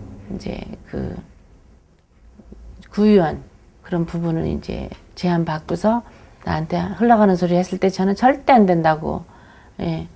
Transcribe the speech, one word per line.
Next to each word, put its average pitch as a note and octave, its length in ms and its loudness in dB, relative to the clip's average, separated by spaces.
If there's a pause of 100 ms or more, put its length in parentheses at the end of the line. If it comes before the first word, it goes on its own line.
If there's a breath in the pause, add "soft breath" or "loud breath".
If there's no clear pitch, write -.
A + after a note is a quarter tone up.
(340)
이제 - 260 -10 (260)
그 - 280 -8 (1800)
구의원 F#3 520 4 (400)
그런 E3+ 240 -4
부분을 E3 420 -4
이제 - 400 -6 (260)
제안 F3 300 0
받고서 E3 580 -2 (420 soft breath)
나한테 D#3+ 340 -2
흘러가는 G#3 580 4
소리 F3 180 0
했을 F3+ 240 0
때, F#3+ 100 2
저는 F#3+ 260 0
절대 C#4 380 0
안 A3 140 8
된다고. D#3+ 580 0 (560 soft breath)
예. E3 360 -6